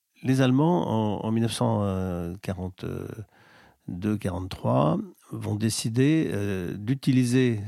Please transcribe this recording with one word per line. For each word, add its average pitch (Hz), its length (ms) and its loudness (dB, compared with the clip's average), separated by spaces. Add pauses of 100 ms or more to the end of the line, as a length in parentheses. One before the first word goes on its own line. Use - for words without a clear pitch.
(240)
les 131 180 4
Allemands 127 760 2
en, - 80 -4
en 110 60 -2
mille 113 100 2
neuf 117 120 0
cent 113 280 2 (640)
quarante-deux 92 1800 -8
quarante-trois 117 800 0 (320)
vont 107 240 -4
décider, 120 760 2
euh, 101 460 -4
d'utiliser 127 920 2